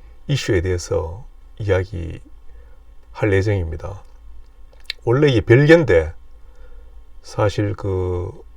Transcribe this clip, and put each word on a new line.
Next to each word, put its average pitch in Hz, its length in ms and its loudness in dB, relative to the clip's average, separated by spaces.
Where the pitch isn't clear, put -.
이슈에 - 320 0
대해서 87 680 -4
이야기할 92 640 -4
예정입니다. 95 720 -2
원래 139 240 4
이게 117 120 4
별개인데 123 720 6
사실 104 520 -2
그, 92 560 -4